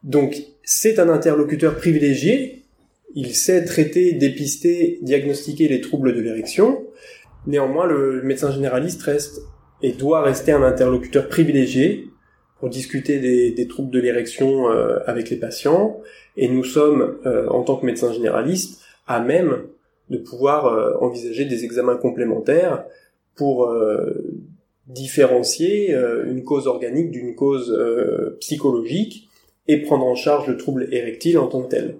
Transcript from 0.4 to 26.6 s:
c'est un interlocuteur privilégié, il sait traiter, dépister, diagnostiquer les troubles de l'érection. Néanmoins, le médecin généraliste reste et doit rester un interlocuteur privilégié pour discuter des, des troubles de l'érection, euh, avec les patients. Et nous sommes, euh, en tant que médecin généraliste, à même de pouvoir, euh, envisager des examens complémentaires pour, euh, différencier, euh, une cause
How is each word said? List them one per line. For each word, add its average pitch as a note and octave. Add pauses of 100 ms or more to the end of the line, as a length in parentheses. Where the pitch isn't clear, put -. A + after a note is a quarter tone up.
c'est -
un F3
interlocuteur D3+
privilégié, D3+ (480)
il C3
sait F3+
traiter, F3
dépister, D3+
diagnostiquer C#3
les C3
troubles C3
de A#2
l'érection. A#2 (580)
Néanmoins, C#3+
le C3+
médecin C3+
généraliste C#3
reste D3 (400)
et C3
doit D3
rester C#3
un C#3+
interlocuteur B2+
privilégié C#3 (500)
pour B2+
discuter C3+
des, B2
des A#2+
troubles C3
de B2+
l'érection, B2
euh, A2+
avec A#2
les A#2+
patients. F3+ (360)
Et C3
nous B2+
sommes, D3
euh, A2+
en B2
tant C#3
que C3+
médecin A#2+
généraliste, A#2+ (240)
à A#2
même C#3+ (460)
de B2
pouvoir, C#3
euh, A#2
envisager A#2+
des A#2+
examens B2
complémentaires C3 (500)
pour, C3
euh, - (480)
différencier, C3+
euh, A#2+
une B2+
cause C3+